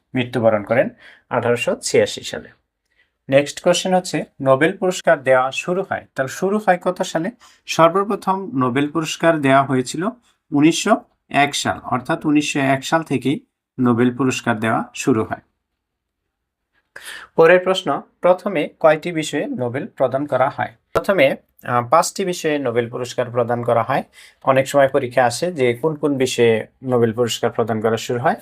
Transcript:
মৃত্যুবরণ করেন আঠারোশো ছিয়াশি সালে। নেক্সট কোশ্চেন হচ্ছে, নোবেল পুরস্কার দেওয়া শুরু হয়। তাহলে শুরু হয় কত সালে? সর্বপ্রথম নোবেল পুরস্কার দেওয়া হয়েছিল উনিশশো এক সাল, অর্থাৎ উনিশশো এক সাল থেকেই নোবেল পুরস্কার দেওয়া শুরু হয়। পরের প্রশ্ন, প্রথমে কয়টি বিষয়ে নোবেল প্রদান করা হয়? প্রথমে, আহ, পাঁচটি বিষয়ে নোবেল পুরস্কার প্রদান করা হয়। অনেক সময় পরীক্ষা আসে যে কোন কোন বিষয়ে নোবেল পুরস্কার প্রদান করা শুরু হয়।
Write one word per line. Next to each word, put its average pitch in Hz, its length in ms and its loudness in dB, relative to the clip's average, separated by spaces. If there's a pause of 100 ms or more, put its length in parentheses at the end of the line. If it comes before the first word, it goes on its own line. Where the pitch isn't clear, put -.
(140)
মৃত্যুবরণ 117 500 0
করেন 127 260 0 (400)
আঠারোশো 120 460 -2
ছিয়াশি - 480 0
সালে। - 260 -12 (800)
নেক্সট 143 320 0
কোশ্চেন 180 320 0
হচ্ছে, 180 300 -2 (180)
নোবেল 135 360 2
পুরস্কার 180 460 0
দেওয়া 131 280 2
শুরু 180 380 -4
হয়। 101 260 -8
তাহলে 135 160 -4
শুরু 196 260 -2
হয় 196 200 2
কত 180 240 -4
সালে? 175 300 -4 (340)
সর্বপ্রথম 190 880 0
নোবেল 131 380 0
পুরস্কার 160 500 0
দেওয়া 135 220 4
হয়েছিল 131 440 -2 (440)
উনিশশো 160 440 2 (340)
এক 139 260 0
সাল, - 280 -4
অর্থাৎ 151 420 -4
উনিশশো 147 340 0
এক 135 260 0
সাল 160 180 0
থেকেই 139 420 -4 (340)
নোবেল 123 380 2
পুরস্কার 123 420 -2
দেওয়া 113 260 -2 (100)
শুরু 110 280 0
হয়। 104 180 -10 (1900)
পরের 165 240 6
প্রশ্ন, 180 420 -2 (200)
প্রথমে 180 480 0 (100)
কয়টি 156 320 2
বিষয়ে 156 360 -4
নোবেল 143 400 -6
প্রদান 135 380 -2
করা 131 240 0
হয়? - 260 -8 (180)
প্রথমে, 180 420 2 (280)
আহ, 120 240 -2
পাঁচটি 180 380 2
বিষয়ে 165 340 -2
নোবেল 120 300 -2
পুরস্কার 123 420 -6
প্রদান 120 320 -2
করা 117 200 2
হয়। 143 200 -2 (400)
অনেক 131 240 2
সময় 139 200 4
পরীক্ষা 127 380 0
আসে 120 260 -2
যে 127 220 2
কোন 156 220 -2
কোন 143 220 -2
বিষয়ে 117 500 2 (160)
নোবেল 120 300 2
পুরস্কার 117 380 -2
প্রদান 110 300 -2
করা 110 160 0
শুরু 120 220 -4
হয়। 151 220 0